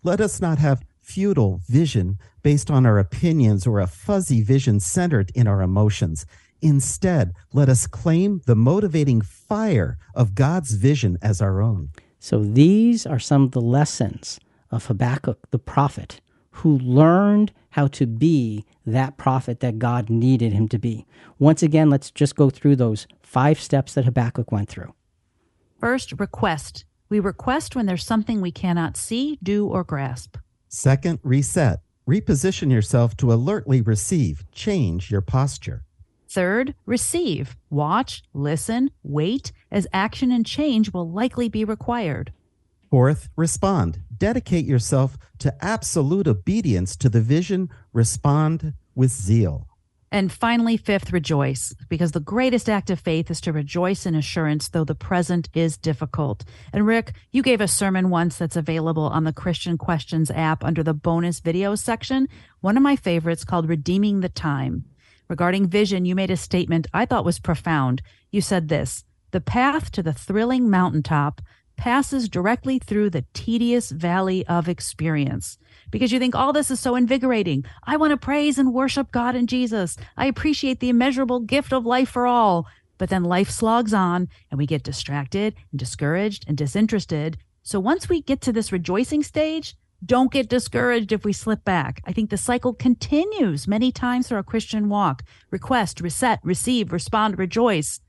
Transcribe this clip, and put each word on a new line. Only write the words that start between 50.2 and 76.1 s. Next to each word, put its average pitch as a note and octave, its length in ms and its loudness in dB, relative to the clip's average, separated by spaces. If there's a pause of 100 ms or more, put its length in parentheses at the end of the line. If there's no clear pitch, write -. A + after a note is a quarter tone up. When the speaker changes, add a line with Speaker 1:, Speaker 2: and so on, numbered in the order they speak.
Speaker 3:
finally, A#3 440 2
fifth, G3+ 360 -2
rejoice, C#3+ 640 -2 (140)
because E3 240 -2
the E3+ 80 -2
greatest A#3+ 500 0
act G3+ 200 -2
of F3+ 100 -2
faith E3 300 -2
is E3 120 -6
to E3+ 100 -4
rejoice E3+ 540 -2
in E3+ 80 -2
assurance, D3+ 540 -2
though E3 160 -2
the D3+ 100 -4
present F3 580 -2
is D#3+ 240 0
difficult. C#3+ 680 -4 (280)
And G#3 140 2
Rick, A3+ 260 0 (200)
you C4 100 0
gave A#3+ 180 2
a G3+ 80 0
sermon F#3+ 400 0
once E3+ 300 0
that's E3+ 180 -4
available D#3+ 460 -2
on D#3 220 0
the D#3 80 -2
Christian E3+ 440 -4
Questions D#3+ 540 -2
app D#3 340 -2
under D#3+ 180 -2
the D#3 120 0
bonus E3+ 460 -2
video F#3+ 340 -2
section. C4 540 -4 (320)
One G3+ 160 0
of C4+ 60 4
my C#4+ 140 4
favorites E3+ 480 -2
called E3+ 240 0
Redeeming F#3+ 520 0
the F3+ 80 -2
Time. C#3 560 -4 (440)
Regarding F3+ 380 0
vision, F#3+ 380 0
you F3+ 100 0
made F#3+ 160 -2
a F#3 60 0
statement E3 580 -2
I G#3+ 100 2
thought A#3+ 200 -2
was F3 160 -2
profound. C#3+ 600 0 (300)
You G3+ 100 0
said F3 280 -2
this, D3+ 340 -4 (300)
"The F3+ 80 -2
path C#4 500 0
to G3 120 -4
the D#3+ 100 -2
thrilling A#3 580 0
mountaintop D3+ 720 0 (340)
passes B3+ 520 0
directly A#3 500 -2
through G#3 320 0
the D3 140 -4 (100)
tedious A#3+ 560 0
valley F#3 560 -2
of E3+ 220 0
experience." D3+ 880 -4 (320)
Because A3 220 0